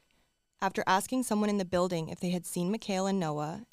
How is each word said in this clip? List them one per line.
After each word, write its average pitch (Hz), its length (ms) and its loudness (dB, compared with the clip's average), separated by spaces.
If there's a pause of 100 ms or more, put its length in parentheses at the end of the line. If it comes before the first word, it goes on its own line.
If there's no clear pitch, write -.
(600)
After 196 260 0
asking 202 360 2
someone 208 260 2
in 208 80 2
the 190 80 0
building 175 420 0
if - 140 -10
they 175 80 0
had 175 160 -2
seen 180 280 0
McHale 196 360 0
and 196 100 2
Noah 151 540 -2